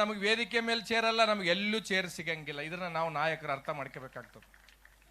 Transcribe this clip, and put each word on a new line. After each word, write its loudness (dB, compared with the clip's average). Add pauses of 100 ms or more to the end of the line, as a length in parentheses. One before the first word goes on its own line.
ನಮಗೆ 0
ವೇದಿಕೆ 2
ಮೇಲೆ 0
ಚೇರ್ 2
ಅಲ್ಲ, 4
ನಮಗೆ 2
ಎಲ್ಲೂ 2 (100)
ಚೇರ್ 2
ಸಿಗಂಗಿಲ್ಲ. -6
ಇದನ್ನ -6 (100)
ನಾವು 0 (100)
ನಾಯಕರು 0
ಅರ್ಥ -8
ಮಾಡ್ಕೋಬೇಕಾಗ್ತದೆ. -12 (640)